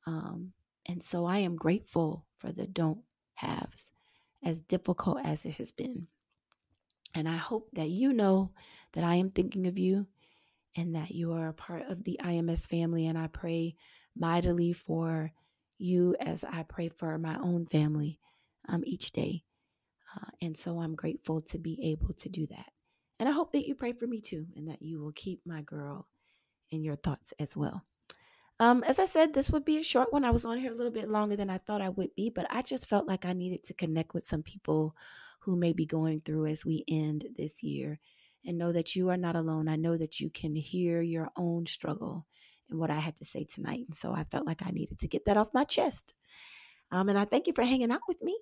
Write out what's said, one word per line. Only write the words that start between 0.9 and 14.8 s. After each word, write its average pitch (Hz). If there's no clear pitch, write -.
so 175
I 185
am 175
grateful 165
for -
the 180
don't 175
haves, -
as 165
difficult -
as 156
it 156
has -
been. 233
And 160
I 165
hope 226
that 156
you 247
know 190
that 165
I 170
am 185
thinking -
of 180
you 190
and 170
that 165
you 165
are 165
a 160
part -
of 185
the 180
I 175
M 170
S -
family. 165
And 160
I 160
pray 165
mightily 175
for 165